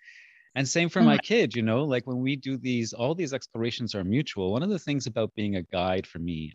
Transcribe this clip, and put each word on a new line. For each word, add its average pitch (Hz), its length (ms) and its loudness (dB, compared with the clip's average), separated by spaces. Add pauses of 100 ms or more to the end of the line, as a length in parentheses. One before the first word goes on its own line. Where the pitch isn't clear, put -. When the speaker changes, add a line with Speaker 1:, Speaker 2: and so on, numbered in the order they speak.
(540)
Speaker 1:
And 135 140 0
same 170 220 2
for - 100 0
my 151 160 8
Speaker 2:
Mm-hmm. - 80 0
Speaker 1:
kid, 170 320 2
you 117 60 0
know, 110 220 2
like, 127 220 0
when 127 120 -4
we 135 180 0
do 135 220 -6
these, 120 340 -2
all 120 220 0
these 165 180 -4
explorations 117 600 -4
are 95 100 -2
mutual. 98 480 0
One 123 100 0
of 190 60 -2
the 202 100 -2
things 143 280 -4
about 110 280 -4
being 104 220 -2
a 87 60 -4
guide 92 440 -2
for - 120 -14
me 80 360 -6